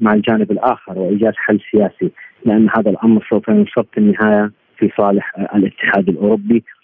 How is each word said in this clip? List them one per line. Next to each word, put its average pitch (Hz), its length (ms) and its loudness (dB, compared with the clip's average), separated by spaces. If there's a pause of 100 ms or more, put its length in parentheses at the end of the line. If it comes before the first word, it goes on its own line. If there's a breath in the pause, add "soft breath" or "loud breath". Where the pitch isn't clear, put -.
مع 107 140 2
الجانب 107 360 0
الآخر 101 480 -4
وإيجاد 101 380 0
حل 101 240 -2 (100)
سياسي، - 420 -2 (320 loud breath)
لأن 110 320 2
هذا 107 140 0
الأمر 110 400 2
سوف 107 180 0
ينصب 107 440 0
في - 60 -6
النهاية 104 520 2 (280)
في 104 200 2
صالح، 101 400 0
آه، 98 180 -6
الاتحاد 98 520 0
الأوروبي 104 560 0 (200)